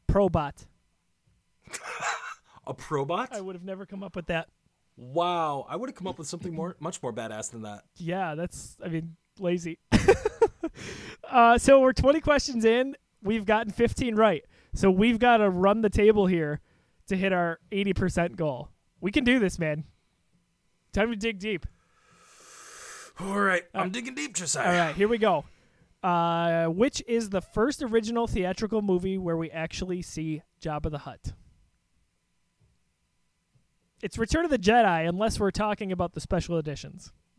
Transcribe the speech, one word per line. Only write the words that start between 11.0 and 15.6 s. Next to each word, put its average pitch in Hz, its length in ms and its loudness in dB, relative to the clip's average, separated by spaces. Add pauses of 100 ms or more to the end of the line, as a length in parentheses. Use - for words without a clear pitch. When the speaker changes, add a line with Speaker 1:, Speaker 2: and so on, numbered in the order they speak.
Speaker 1:
Uh, 233 280 8
so 269 220 8
we're 262 120 6
twenty 285 280 4
questions 262 440 0
in. 254 300 2 (280)
We've 208 220 -2
gotten 214 280 0
fifteen 233 420 0
right. 214 300 4 (300)
So 196 160 4
we've 214 280 4
gotta 226 320 6
run 196 300 4